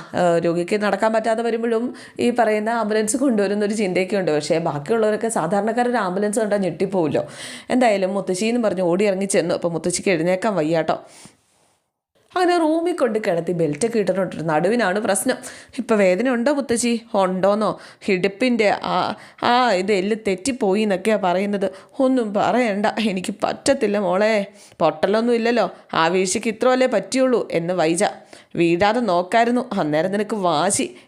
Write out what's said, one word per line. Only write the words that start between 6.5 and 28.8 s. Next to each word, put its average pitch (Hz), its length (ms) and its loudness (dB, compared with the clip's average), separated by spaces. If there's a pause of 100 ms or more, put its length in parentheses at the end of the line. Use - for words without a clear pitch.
ഞെട്ടിപ്പോവുമല്ലോ. 170 640 0 (460)
എന്തായാലും 202 440 2
മുത്തശ്ശി 190 320 -2
എന്നും 240 160 0
പറഞ്ഞ് 185 200 0
ഓടി 180 220 2
ഇറങ്ങി 196 220 0
ചെന്നു. 175 280 0
അപ്പോൾ 170 180 -4
മുത്തശ്ശിക്ക് 175 380 -2
എഴുന്നേക്കാൻ 185 440 0
വയ്യ 160 220 0
കേട്ടോ. 160 220 0 (1400)
അങ്ങനെ 359 240 2
റൂമിൽ 330 380 0
കൊണ്ട് 226 220 0
കിടത്തി 180 340 -2
ബെൽറ്റൊക്കെ 165 460 -2
ഇട്ടിട്ടുണ്ട്. 185 360 -2 (140)
നടുവിനാണ് 185 520 0
പ്രശ്നം. 214 360 -2 (420)
"ഇപ്പം 226 200 0
വേദന 190 300 2
ഉണ്ടോ 240 240 0
മുത്തശ്ശി?" 240 400 0 (220)
"ഉണ്ടോന്നോ? 190 560 2 (380)
ഇടുപ്പിൻ്റെ 202 600 0 (160)
ആ, 180 120 -2 (460)
ആ, 233 100 4 (200)
ഇത് 190 200 0
എല്ല് 202 240 0
തെറ്റിപ്പോയി 208 640 0
എന്നൊക്കെയാ 202 340 0
പറയുന്നത്." 190 500 0 (340)
"ഒന്നും 254 340 2
പറയണ്ട, 208 520 2 (220)
എനിക്ക് 190 260 -4 (100)
പറ്റത്തില്ല 226 540 0
മോളെ." 202 340 2 (460)
"പൊട്ടലൊന്നും 202 560 2
ഇല്ലല്ലോ, 226 320 2 (280)
ആ 160 120 4
വീഴ്ചയ്ക്ക് 190 420 0
ഇത്രയല്ലേ 254 380 2
പറ്റിയുള്ളൂ" 247 640 0
എന്ന് 165 220 -2
വൈജ. 170 280 2 (540)
"വീഴാതെ 175 440 2